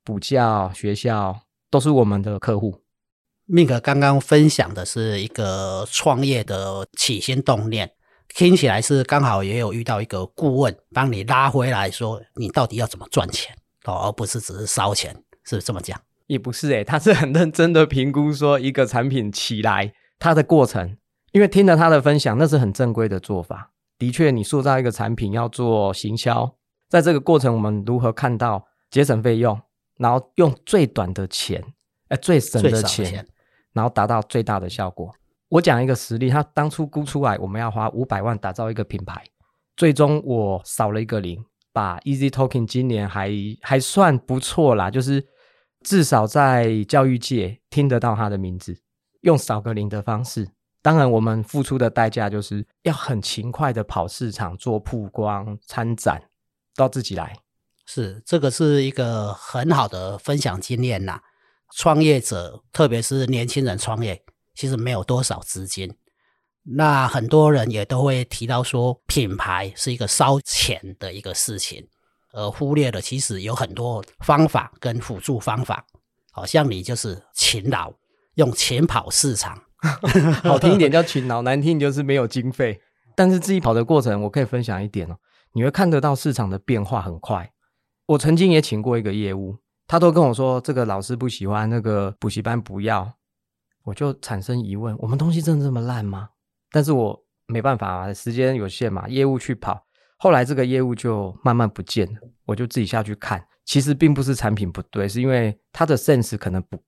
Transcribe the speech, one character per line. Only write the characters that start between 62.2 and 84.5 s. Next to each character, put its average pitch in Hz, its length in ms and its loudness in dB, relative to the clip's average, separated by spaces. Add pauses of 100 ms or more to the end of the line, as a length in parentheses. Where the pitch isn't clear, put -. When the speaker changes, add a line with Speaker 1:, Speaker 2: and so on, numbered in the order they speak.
Speaker 2:
特 156 120 4
别 117 160 0
是 135 260 -2
年 120 200 -2
轻 135 160 -2
人 95 140 -2
创 110 260 -4
业， 95 180 -6 (320)
其 - 140 -8
实 131 80 -4
没 120 160 -4
有 117 140 -4
多 123 180 0
少 - 160 -4
资 - 260 -10
金。 95 240 -8 (720)
那 139 440 0
很 117 180 -2
多 151 240 6
人 120 220 2
也 104 140 -4
都 127 180 -2
会 131 220 0
提 - 200 -10
到 123 160 -2
说， 123 460 -2
品 98 300 -2
牌 95 360 -4
是 - 200 -6
一 - 20 -8
个 113 100 -6
烧 139 360 2
钱 - 580 -4
的 92 140 -12
一 95 80 -14
个 92 120 -12
事 104 240 -4
情， - 300 -10 (460)
而 104 180 -6
忽 147 240 -2
略 139 160 2
了 101 80 -6
其 127 180 -8
实 110 260 -6
有 127 120 -6
很 110 180 -6
多 117 300 -6 (160)
方 156 260 4
法 127 360 -2
跟 120 180 -4
辅 110 220 -10
助 127 180 -4
方 117 240 -4
法。 - 220 -8 (480)
好 101 120 -12
像 147 240 2
你 92 140 -6
就 123 100 -6
是 104 300 -8 (100)
勤 107 360 -2
劳， 90 240 -2 (400)
用 139 180 2
钱 127 340 0
跑 - 240 0
市 135 280 0
场。 - 200 -8 (460)
Speaker 1:
<laughs> 160 400 4
好 143 160 4
听 170 140 6
一 202 40 6
点 151 140 4
叫 165 100 6
勤 143 280 -2
劳， 120 120 -2
难 131 200 0
听 160 180 2
就 143 100 2
是 143 140 -2
没 139 120 2
有 127 120 2
经 127 240 -4
费。 117 300 -4 (340)
但 185 160 6
是 185 80 4
自 185 140 -2
己 185 80 2
跑 117 120 2
的 117 120 2
过 151 160 4
程， 104 220 -2
我 104 60 -4
可 139 120 -2
以 - 20 2
分 123 180 -2